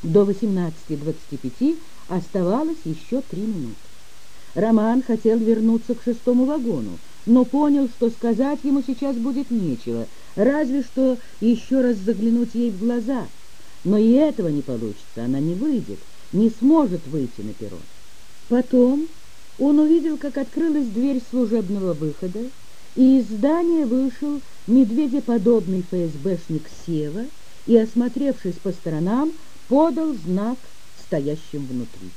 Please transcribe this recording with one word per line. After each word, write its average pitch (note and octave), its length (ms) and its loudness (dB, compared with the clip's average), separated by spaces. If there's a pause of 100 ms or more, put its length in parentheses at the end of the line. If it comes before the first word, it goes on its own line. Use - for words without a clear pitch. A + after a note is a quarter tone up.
До E3 220 6
восемнадцати F#3 720 -2
двадцати D3 400 -6
пяти B3 400 -2 (320)
оставалось G3+ 760 0
еще E3 380 -4
три F3+ 200 -6
минуты. D#3+ 340 -4 (800)
Роман A3+ 480 4
хотел A3+ 360 2
вернуться A3+ 560 2
к - 80 -10
шестому B3 420 2
вагону, G#3 540 -2 (260)
но B3 200 8
понял, C#4+ 440 4
что A#3 220 0
сказать A#3 540 0
ему C#4 200 2
сейчас C#4 320 -2
будет B3 340 -2
нечего, A#2+ 560 -2 (300)
разве C4+ 460 2
что B3+ 340 0 (240)
еще A#3+ 420 2
раз B3 140 2
заглянуть A3+ 580 0
ей A#3+ 160 0
в F#3 100 -6
глаза. A#3+ 460 -2 (580)
Но F#3+ 120 4
и A3 160 6
этого C4 360 4
не C#3+ 140 0
получится, A#2 640 -6
она C3 140 0
не D#3+ 160 0
выйдет, F#3+ 440 -2 (340)
не G#3+ 260 4
сможет A#3+ 480 4
выйти C3+ 340 -4
на G#2 120 -8
перрон. F#2+ 280 -10 (680)
Потом B3+ 580 4 (520)
он D4 200 4
увидел, D#4 380 4
как C#4+ 220 -6
открылась D4 480 0
дверь B3 440 0
служебного G3+ 600 0
выхода, D#3+ 480 -4 (560)
и C4 220 8
из A3+ 80 2
здания D#4 600 2
вышел C4+ 540 0 (260)
медведеподобный A#3 1200 4
Ф - 20 -4
С E3+ 240 -2
Бшник D#3+ 520 -4 (160)
Сева D#3+ 400 -4 (420)
и, A#3 100 6
осмотревшись A#3+ 880 0
по F#3+ 100 -4
сторонам, F#3 600 0 (380)
подал D#4 440 2 (120)
знак G#3 320 -2 (420)
стоящим D3 680 -4
внутри. A#2 500 -8